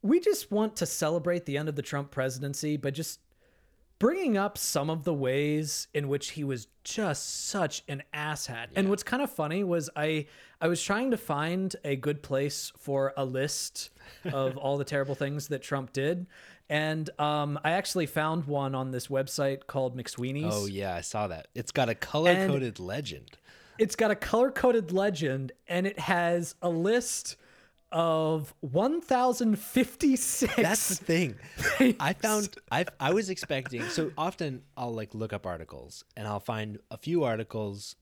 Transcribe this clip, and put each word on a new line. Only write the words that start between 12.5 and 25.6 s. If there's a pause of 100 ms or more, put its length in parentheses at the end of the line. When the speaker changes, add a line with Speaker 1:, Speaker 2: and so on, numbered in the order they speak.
Speaker 1:
for
a
list (340)
of
Speaker 2:
<laughs>
Speaker 1:
all
the
terrible
things
that
Trump
did. (440)
And, (100)
um,
I
actually
found
one
on
this
website
called
McSweeney's.
Speaker 2:
Oh,
yeah,
I
saw
that.
It's
got
a
color-coded
Speaker 1:
And
Speaker 2:
legend. (460)
Speaker 1:
It's
got
a
color-coded
legend, (160)